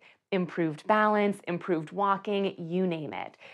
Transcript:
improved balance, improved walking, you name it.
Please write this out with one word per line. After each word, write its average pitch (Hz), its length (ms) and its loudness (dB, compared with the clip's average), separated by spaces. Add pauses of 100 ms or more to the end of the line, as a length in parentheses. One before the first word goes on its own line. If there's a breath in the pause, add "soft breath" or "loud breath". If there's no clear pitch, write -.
(300 soft breath)
improved 170 560 -2
balance, 214 600 4
improved 165 460 -2
walking, 196 640 0
you 180 300 -2
name 156 260 -4
it. - 240 -10 (160 loud breath)